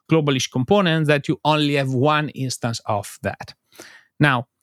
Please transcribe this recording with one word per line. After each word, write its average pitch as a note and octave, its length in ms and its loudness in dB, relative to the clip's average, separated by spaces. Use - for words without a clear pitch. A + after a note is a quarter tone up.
globalish C#3+ 400 0
components D#3+ 580 2
that D3 200 2
you D#3+ 160 -2
only D3 300 2
have C3+ 180 -2
one D3+ 380 0
instance B2 560 -6
of G#2 360 -6
that. - 320 -8
Now, C3 260 2